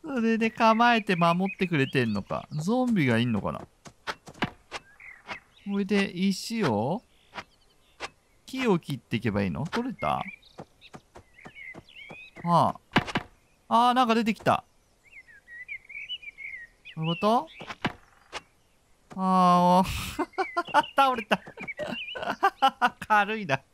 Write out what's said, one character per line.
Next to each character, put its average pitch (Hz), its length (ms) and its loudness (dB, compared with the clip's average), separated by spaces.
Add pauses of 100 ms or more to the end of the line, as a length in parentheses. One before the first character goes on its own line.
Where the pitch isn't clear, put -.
そ 320 60 -12 (120)
れ 226 180 2
で 226 120 0
構 233 440 4
え 220 80 2
て 196 120 0
守 170 300 2
っ - 20 0 (100)
て 185 120 -2
く 170 80 0
れ 135 100 4
て 127 180 2
ん 110 80 0
の 101 120 -4
か。 - 260 -6
ゾ 202 340 0
ン 240 100 0
ビ 156 120 2
が 113 120 4
い 120 60 2
ん 123 80 0
の 101 80 0
か 85 120 -4
な？ - 80 -8
こ - 60 -16 (2000)
れ 202 60 0
で 196 260 2
石 196 540 -2
を、 127 400 0 (1400)
木 262 220 -4
を 180 140 4
切 139 160 -6
っ - 20 -12
て - 200 -4
い - 20 0
け 110 100 0
ば 101 140 0
い 95 40 0
い - 20 -2
の？ - 160 -4
取 240 220 -4
れ 208 60 -8
た？ 69 300 -2 (2250)
あ - 0 -
あ。 160 360 2 (880)
あ 240 220 4
あ、 240 40 0
な 254 100 4
ん 226 40 2
か 226 80 4
出 233 80 2
て 214 100 0
き - 60 -10
た。 - 240 2 (2250)
ど 160 60 -6
う - 40 -4
い 165 60 0
う - 20 0
こ - 60 -8
と？ 240 260 2 (1700)
あ 180 680 4
あ、 - 20 -2 (480)
<laughs> 339 600 -2
倒 269 180 4
れ 233 80 -6
た。 - 180 -2 (800)
<laughs> - 880 0
軽 208 320 2
い 202 80 -6
な。 135 140 0 (140)